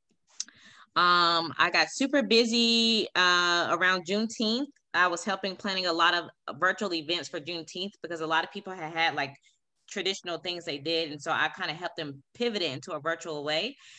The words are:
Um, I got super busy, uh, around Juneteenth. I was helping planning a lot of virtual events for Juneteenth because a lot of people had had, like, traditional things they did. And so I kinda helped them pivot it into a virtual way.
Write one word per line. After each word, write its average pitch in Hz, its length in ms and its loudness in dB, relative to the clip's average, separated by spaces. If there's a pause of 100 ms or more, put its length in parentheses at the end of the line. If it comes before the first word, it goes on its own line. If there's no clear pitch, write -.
(960)
Um, 170 640 4
I 170 140 4
got 160 200 2
super 269 300 2
busy, 226 920 4
uh, 175 560 4
around 180 340 2
Juneteenth. 220 600 -2 (280)
I 180 120 4
was 175 160 -2
helping 196 320 -4
planning 190 320 -4
a 170 60 2
lot 170 220 4
of 151 440 -6
virtual 185 340 0
events 160 360 -4
for 175 100 -8
Juneteenth 175 540 -8 (100)
because 165 180 -8
a 160 60 -4
lot 160 160 2
of - 80 -10
people 196 220 -12
had 165 200 -10
had, 165 220 0
like, 139 220 -4 (520)
traditional 180 500 -4
things 175 260 -8
they 147 140 -6
did. 160 320 -2
And 147 100 -10
so 160 120 -4
I 147 160 2
kinda 170 240 -6
helped 170 240 -10
them 143 260 -8 (120)
pivot 214 280 -2
it 156 80 0
into 131 220 -8
a 151 80 -6
virtual 156 420 -6
way. 165 340 -2 (220)